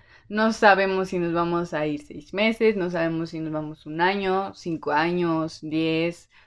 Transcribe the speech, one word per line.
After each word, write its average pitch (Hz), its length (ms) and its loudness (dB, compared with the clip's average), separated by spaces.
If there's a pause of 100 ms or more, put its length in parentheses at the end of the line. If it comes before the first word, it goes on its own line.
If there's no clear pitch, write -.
(280)
no 113 240 2
sabemos 190 560 4
si 185 100 -2
nos 170 140 0
vamos 170 420 -2
a 151 120 -2
ir 147 200 -4
seis - 280 -14
meses, 220 420 2
no 180 140 -2
sabemos 165 400 -2
si 160 100 -8
nos 156 120 -6
vamos 156 340 -8
un 156 160 -6
año, 196 520 0
cinco 156 380 -4
años, 165 680 0
diez, 160 680 -2 (180)